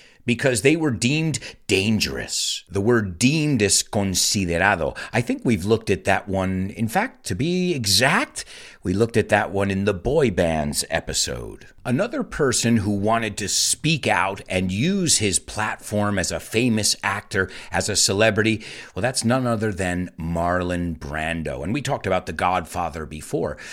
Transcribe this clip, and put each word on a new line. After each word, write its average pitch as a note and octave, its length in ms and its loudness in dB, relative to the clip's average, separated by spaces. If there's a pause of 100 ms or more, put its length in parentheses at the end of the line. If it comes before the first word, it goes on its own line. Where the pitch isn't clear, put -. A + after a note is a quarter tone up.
(240)
because A#2+ 380 2
they D3 120 6
were D#3 160 2
deemed C#3+ 480 0 (300)
dangerous. F#2+ 1000 0
The F#2 120 -2
word G#2 360 2
deemed C#3+ 460 2
is F#2+ 200 4
considerado. F#2 1120 0 (180)
I A#2 80 2
think - 240 -4
we've G2+ 200 2
looked A2 240 2
at F#2 160 0
that F#2 220 2
one. F#2+ 440 -2
In A2+ 180 -4
fact, G#3+ 380 -2
to F#2 100 -4
be F3 380 0
exact, C3 680 2 (380)
we F#2 100 0
looked A2 240 2
at G#2 120 4
that G2+ 240 2
one G2 180 2
in G2 140 0
the G#2 100 2
boy B2 380 0
bands D#2+ 580 0
episode. B1 760 -6 (180)
Another G#3 400 -2
person A#2 540 2
who G#2 120 0
wanted G#2+ 460 0
to G2+ 120 -4
speak - 600 0
out G2 400 0
and F#2 240 0
use E3+ 460 0
his G2+ 200 0
platform G#2 800 -2
as F2 140 -2
a D#2+ 80 -4
famous A2 640 2
actor, G2 440 -2 (220)
as F#2+ 180 0
a G2+ 60 -4
celebrity, G#2+ 720 2 (300)
well, F#2 80 -4
that's B2+ 220 -2
none B2+ 220 2
other A2 240 0
than F2+ 480 -2
Marlon F2 800 0
Brando. D2+ 640 -4
And F2+ 100 -4
we C#3 100 -2
talked C3 240 -4
about F#2 200 2
The F2+ 60 -6
Godfather E2+ 760 -2
before. D2+ 520 -6 (140)